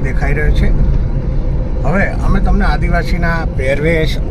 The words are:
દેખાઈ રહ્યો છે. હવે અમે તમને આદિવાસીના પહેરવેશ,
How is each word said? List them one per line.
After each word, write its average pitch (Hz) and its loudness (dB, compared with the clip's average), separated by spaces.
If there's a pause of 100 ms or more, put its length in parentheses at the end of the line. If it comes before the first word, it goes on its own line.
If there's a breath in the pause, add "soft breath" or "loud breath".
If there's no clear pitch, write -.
દેખાઈ - 0
રહ્યો 147 2
છે. - 2 (1160)
હવે 185 2 (240)
અમે 190 2
તમને 190 2
આદિવાસીના 175 0 (220)
પહેરવેશ, 143 0 (160)